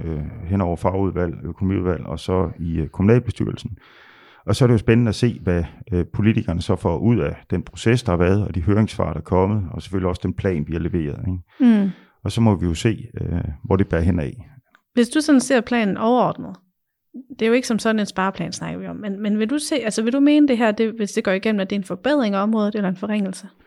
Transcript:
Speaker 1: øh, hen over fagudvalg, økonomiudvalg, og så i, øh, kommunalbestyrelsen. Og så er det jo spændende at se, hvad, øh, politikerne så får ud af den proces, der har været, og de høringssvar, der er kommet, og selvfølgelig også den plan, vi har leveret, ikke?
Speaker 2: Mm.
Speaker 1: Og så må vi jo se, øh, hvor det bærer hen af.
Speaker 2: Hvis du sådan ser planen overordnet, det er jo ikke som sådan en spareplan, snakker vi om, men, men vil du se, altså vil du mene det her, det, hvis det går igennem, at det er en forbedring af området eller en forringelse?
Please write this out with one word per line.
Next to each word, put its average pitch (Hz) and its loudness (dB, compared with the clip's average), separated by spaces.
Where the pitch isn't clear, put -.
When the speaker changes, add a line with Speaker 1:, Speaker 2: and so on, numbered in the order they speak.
Speaker 1:
øh, 80 -6
hen 98 0
over 87 0
fagudvalg, 90 -2
økonomiudvalg, 92 -2
og 80 -8
så 92 0
i, 82 -2
øh, 78 -2
kommunalbestyrelsen. - 0
Og 127 2
så 127 6
er - 6
det 120 4
jo 110 6
spændende 117 4
at 95 0
se, - 0
hvad, 87 0
øh, 87 2
politikerne 101 2
så 98 0
får 87 0
ud 113 4
af 73 -2
den 92 -2
proces, - 0
der 90 0
har 87 4
været, 95 2
og 85 -8
de 90 0
høringssvar, 98 2
der 76 -6
er - -8
kommet, 95 2
og 85 -8
selvfølgelig 90 -2
også 90 -4
den 92 -2
plan, 85 -2
vi 80 -6
har 82 -2
leveret, 80 -4
ikke? 208 0
Speaker 2:
Mm. 196 -2
Speaker 1:
Og 104 -4
så 113 -2
må 107 6
vi 82 -2
jo 85 0
se, - -2
øh, 85 -2
hvor 98 2
det 95 2
bærer 82 0
hen 87 2
af. - -8
Speaker 2:
Hvis 240 2
du 311 0
sådan 285 4
ser 247 2
planen 214 0
overordnet, 214 0
det 262 -14
er 220 2
jo 226 4
ikke 254 0
som 220 0
sådan 220 0
en 202 -2
spareplan, 185 -4
snakker 170 -8
vi 190 -10
om, 170 -10
men, 196 -8
men 214 0
vil 220 0
du 294 -2
se, 302 -4
altså 226 -2
vil 233 0
du 277 2
mene 294 6
det 247 2
her, 220 4
det, 220 0
hvis 208 -4
det 240 -2
går 202 0
igennem, 208 0
at 190 -4
det 208 -4
er 202 -2
en 185 -6
forbedring 226 0
af 196 0
området 214 0
eller 202 0
en 185 -2
forringelse? 202 -4